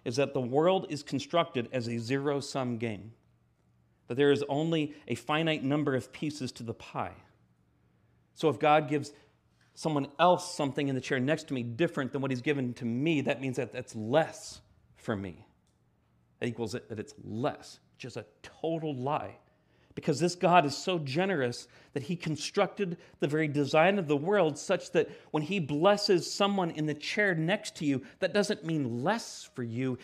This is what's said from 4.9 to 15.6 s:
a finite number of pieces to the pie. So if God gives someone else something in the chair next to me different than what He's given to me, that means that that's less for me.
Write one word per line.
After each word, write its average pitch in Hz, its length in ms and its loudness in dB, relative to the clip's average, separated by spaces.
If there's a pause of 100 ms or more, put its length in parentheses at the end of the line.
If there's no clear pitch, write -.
a - 80 -4
finite 156 480 0
number 143 320 0
of 123 180 -4
pieces 143 400 -6
to - 120 -12
the 113 100 -6
pie. 98 400 -10 (1200)
So 160 140 0
if 135 100 2
God 151 300 4
gives 143 240 -4 (600)
someone 147 340 -2 (100)
else 175 380 4
something 139 320 -2
in 135 80 -2
the 127 40 -2
chair 131 200 -2
next 156 280 0
to 143 60 -4
me 123 80 -2
different 131 480 -2
than 131 100 -4
what 135 120 -2
He's 123 100 -4
given 131 320 -2
to 127 100 -8
me, 139 360 0
that 127 200 0
means 131 180 -4
that 123 120 -4
that's - 240 -12
less 120 680 -2 (360)
for - 180 -6
me. 98 320 -8 (920)